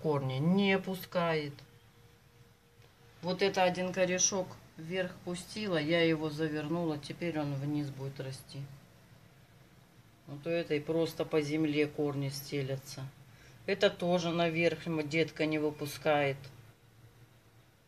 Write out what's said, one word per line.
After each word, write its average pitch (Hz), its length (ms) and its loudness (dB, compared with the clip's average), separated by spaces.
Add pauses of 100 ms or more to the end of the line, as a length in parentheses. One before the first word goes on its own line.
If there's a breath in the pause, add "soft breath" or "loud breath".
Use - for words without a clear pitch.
корни 135 360 0
не 190 380 4
пускает. 170 760 -2 (1700)
Вот 180 200 0
это 196 200 4
один 180 300 2
корешок 185 560 2 (280)
вверх 175 380 -4 (100)
пустила, 180 520 -4
я 160 260 4
его 160 280 4
завернула, 151 680 -2
теперь 160 400 -6
он 143 160 -2
вниз 143 360 -2
будет 135 300 -8
расти. 135 400 -10 (1700)
Вот 143 200 -10
у 170 40 -2
этой 160 300 0
просто 160 440 0
по 156 160 2
земле 147 460 2
корни 143 420 -2
стелятся. 135 760 -6 (600 loud breath)
Это 196 240 4
тоже 175 400 2
наверх 165 560 2
м, 156 220 0
детка 160 380 2
не 156 120 2
выпускает. 147 800 0 (1500)